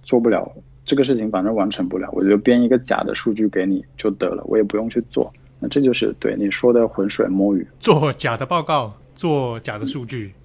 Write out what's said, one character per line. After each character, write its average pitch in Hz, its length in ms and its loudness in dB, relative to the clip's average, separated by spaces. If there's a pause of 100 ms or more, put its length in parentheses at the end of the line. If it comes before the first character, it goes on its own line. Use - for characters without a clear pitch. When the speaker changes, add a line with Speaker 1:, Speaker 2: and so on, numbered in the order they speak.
Speaker 1:
做 123 180 2
不 117 80 2
了 90 220 0 (340)
这 139 120 0
个 139 80 4
事 131 100 2
情， 110 160 -2
反 95 140 0
正 110 100 0
完 101 160 0
成 92 160 -4
不 95 120 -4
了， 92 140 -6
我 95 120 -2
就 101 140 6
编 120 240 4
一 120 60 2
个 123 100 4
假 - 260 -2
的 - 100 -4
数 113 200 -2
据 107 140 0
给 95 180 -2
你 95 180 -2 (120)
就 107 160 0
得 95 160 -2
了， 90 180 -4
我 - 100 0
也 110 60 6
不 104 140 -2
用 110 120 -2
去 117 220 -2
做。 - 220 -2 (280)
那 - 80 -6
这 143 120 0
就 131 120 4
是 107 280 -2
对 - 160 -2
你 101 140 -2
说 123 220 2
的 117 140 4
浑 101 240 -4
水 104 160 -2
摸 98 280 2
鱼。 87 120 -2 (140)
Speaker 2:
做 151 320 2
假 120 240 -4
的 131 100 -6
报 170 160 -2
告， 131 320 -2 (200)
做 135 460 -2
假 110 160 -8
的 107 80 -8
数 135 220 -8
据。 110 260 -10 (120)